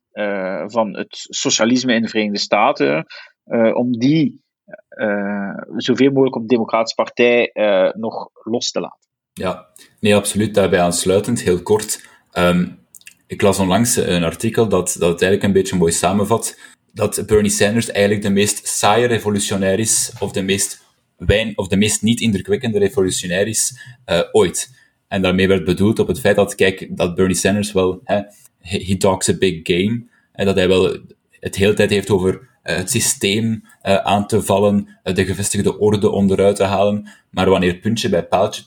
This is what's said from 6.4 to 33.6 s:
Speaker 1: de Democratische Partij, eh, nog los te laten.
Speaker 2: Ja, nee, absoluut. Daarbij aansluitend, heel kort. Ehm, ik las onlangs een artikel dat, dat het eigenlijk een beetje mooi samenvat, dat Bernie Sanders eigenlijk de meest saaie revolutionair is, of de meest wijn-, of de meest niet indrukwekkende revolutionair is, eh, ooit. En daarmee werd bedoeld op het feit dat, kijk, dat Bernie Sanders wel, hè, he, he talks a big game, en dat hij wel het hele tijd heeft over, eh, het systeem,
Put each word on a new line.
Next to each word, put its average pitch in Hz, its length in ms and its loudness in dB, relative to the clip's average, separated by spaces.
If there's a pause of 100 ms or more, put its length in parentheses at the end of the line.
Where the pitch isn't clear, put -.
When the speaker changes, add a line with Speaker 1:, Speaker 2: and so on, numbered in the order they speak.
Speaker 1:
de 110 60 -10
Democratische 113 460 0
Partij, 120 580 2
eh, 98 420 2
nog 110 340 -8 (140)
los 120 280 -4
te 98 100 -6
laten. - 280 -12 (240)
Speaker 2:
Ja, 92 340 -8 (340)
nee, 104 160 4
absoluut. 101 380 -2
Daarbij 92 260 4
aansluitend, 92 600 0
heel 90 200 0
kort. - 460 -2 (240)
Ehm, 90 340 2 (600)
ik - 160 -8
las 98 160 4
onlangs 98 380 2
een 87 280 0
artikel 113 440 0
dat, 90 300 0
dat 85 120 2
het 85 120 0
eigenlijk 95 200 2
een 101 100 2
beetje 92 240 0
mooi 85 160 2
samenvat, 101 680 0 (340)
dat 104 340 -4
Bernie 104 240 4
Sanders 107 400 0
eigenlijk 101 320 0
de 104 80 -2
meest 101 360 0
saaie 113 400 2
revolutionair 101 720 0
is, - 420 -2
of 98 120 -6
de 98 100 -4
meest 98 440 -4 (300)
wijn-, 104 400 0
of 95 120 -6
de 98 80 -2
meest 101 260 0
niet 117 180 2
indrukwekkende 101 580 -2
revolutionair 95 680 -2
is, - 340 -4 (240)
eh, 87 160 0 (120)
ooit. - 440 0 (320)
En 98 140 -2
daarmee 92 260 2
werd 95 160 2
bedoeld 92 340 2
op - 100 2
het 92 120 -2
feit 101 160 2
dat, 98 180 2
kijk, 95 420 -2
dat 87 180 -2
Bernie 92 220 0
Sanders 101 360 0
wel, 92 320 0
hè, 101 180 -2 (360)
he, 87 200 -8
he 92 180 -4
talks 92 320 0
a 98 100 2
big 87 240 0
game, 104 440 -2 (260)
en 98 140 -4
dat 95 100 0
hij 92 120 2
wel 92 280 2 (340)
het - 260 -12
hele 104 180 2
tijd 101 160 2
heeft 101 200 0
over, 92 380 0 (140)
eh, 80 140 -4
het 92 140 -6
systeem, 113 760 -2 (160)